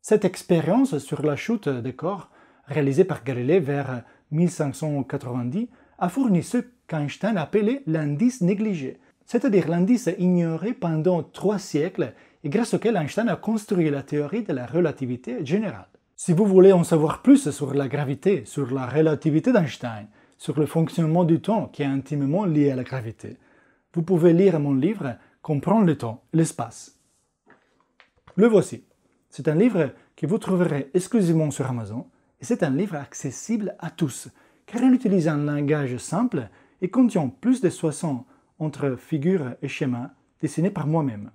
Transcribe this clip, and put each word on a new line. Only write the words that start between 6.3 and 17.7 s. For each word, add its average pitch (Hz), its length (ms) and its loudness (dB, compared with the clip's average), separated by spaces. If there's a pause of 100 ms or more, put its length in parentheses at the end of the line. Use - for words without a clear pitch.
ce - 160 -2 (280)
qu'Einstein 160 500 -4
appelait 214 500 0
l'indice 160 540 0
négligé, 180 600 -2 (260)
c'est-à-dire 202 420 2
l'indice 185 400 2 (100)
ignoré 175 540 0
pendant 165 520 0
trois 202 340 -2
siècles 156 560 -4 (300)
et 143 40 -4
grâce 208 240 0
auquel 208 240 0
Einstein 185 320 -2
a 175 60 0
construit 202 560 0
la 139 140 -4
théorie 147 400 -4
de 175 80 -6
la 123 140 -6
relativité 143 760 -4
générale. 143 440 -4 (260)
Si - 180 -2
vous 190 140 4
voulez 190 260 10
en 175 120 6
savoir 151 380 0
plus 269 280 6
sur 135 240 -4